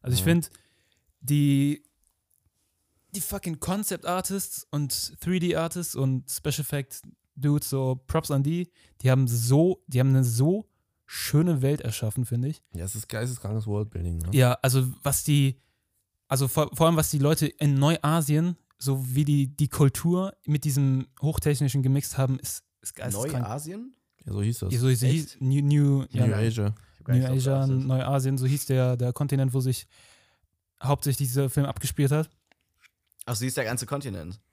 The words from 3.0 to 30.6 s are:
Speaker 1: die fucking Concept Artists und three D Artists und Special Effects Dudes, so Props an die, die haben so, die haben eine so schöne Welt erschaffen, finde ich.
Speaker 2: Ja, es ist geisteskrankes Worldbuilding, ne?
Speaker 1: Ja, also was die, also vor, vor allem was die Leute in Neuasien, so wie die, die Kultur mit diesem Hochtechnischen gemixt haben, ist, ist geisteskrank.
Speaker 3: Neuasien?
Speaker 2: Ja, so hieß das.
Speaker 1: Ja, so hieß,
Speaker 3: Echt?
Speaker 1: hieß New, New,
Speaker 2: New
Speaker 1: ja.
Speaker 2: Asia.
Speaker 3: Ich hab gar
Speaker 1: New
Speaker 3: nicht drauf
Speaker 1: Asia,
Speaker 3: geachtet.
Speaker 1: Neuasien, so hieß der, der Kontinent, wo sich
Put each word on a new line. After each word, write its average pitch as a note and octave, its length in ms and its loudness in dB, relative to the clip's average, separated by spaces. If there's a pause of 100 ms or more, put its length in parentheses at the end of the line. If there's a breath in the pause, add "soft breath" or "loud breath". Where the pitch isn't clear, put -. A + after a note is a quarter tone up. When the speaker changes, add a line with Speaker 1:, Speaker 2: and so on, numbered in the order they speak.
Speaker 1:
die F#3+ 60 -6
fucking F3+ 380 -6
Concept F#3+ 460 -4
Artists F#3 680 -4
und - 480 -4
three F3+ 200 0
D E3+ 160 0
Artists E3 400 -4
und C3 340 -2
Special - 320 -4
Effects - 400 -6 (340)
Dudes, D3 340 0
so C3 380 -2
Props D#3+ 240 -2
an C#3 120 2
die, E3+ 260 -2 (320 soft breath)
die B2+ 100 4
haben C3 160 4
so, C3 600 2
die B2 120 0
haben C3+ 100 4
eine C3 140 4
so C#3 460 0 (360)
schöne D#3 560 0
Welt C#3+ 200 0
erschaffen, A#2 440 -4
finde A#2+ 220 -2
ich. D#3 140 -6 (120)
Speaker 2:
Ja, F2 120 -8
es F#2+ 100 -8
ist G#2+ 140 -10
geisteskrankes G#2+ 580 -6
Worldbuilding, F#2 520 -4
ne? E2 120 -4
Speaker 1:
Ja, B2 300 4
also C3 260 2 (160)
was C#3 220 -2
die, C#3+ 340 2 (720)
also C3+ 180 0
vor, D3 260 0
vor D#3+ 140 4
allem E3 80 6
was D#3 140 2
die D3 100 0
Leute D3 280 2
in D3 280 0
Neuasien, D#3 800 2 (220)
so C3+ 260 -2 (120)
wie D3 100 2
die, C#3+ 300 2
die D3 120 2
Kultur F3 680 2 (120)
mit D3+ 180 0
diesem C3+ 440 0 (140)
Hochtechnischen C#3+ 640 0
gemixt C3+ 340 0
haben, C3 220 0
ist, - 240 -10 (180)
ist - 140 -14
geisteskrank. B2 500 -4
Speaker 3:
Neuasien? E3 500 -10 (300)
Speaker 2:
Ja, - 80 -8
so G2+ 80 -2
hieß A2+ 180 -2
das. F#2+ 140 -4
Speaker 1:
Ja, A#2+ 60 0
so B2+ 100 2
hieß, B2 140 2
Speaker 3:
Echt? C3 100 2
Speaker 1:
hieß D#3+ 280 -4
New, C3+ 200 2
New, C#3+ 500 2
Speaker 2:
New A2 140 0
Speaker 1:
ja. G#2 120 2
Speaker 2:
Asia. A2 360 0 (200 soft breath)
Speaker 3:
Ich - 60 -20
hab - 60 -20
gar B2+ 100 0
Speaker 1:
New B2+ 40 6
Speaker 3:
nicht C3 80 0
drauf C3 100 0
Speaker 1:
Asia, C3+ 280 2
Speaker 3:
geachtet. C3 220 0
Speaker 1:
Neuasien, C3+ 500 0
so B2+ 80 -2
hieß C#3 200 0
der, B2+ 320 2
der B2 160 0
Kontinent, C3+ 400 0
wo C3+ 60 0
sich B2+ 280 -2 (960 soft breath)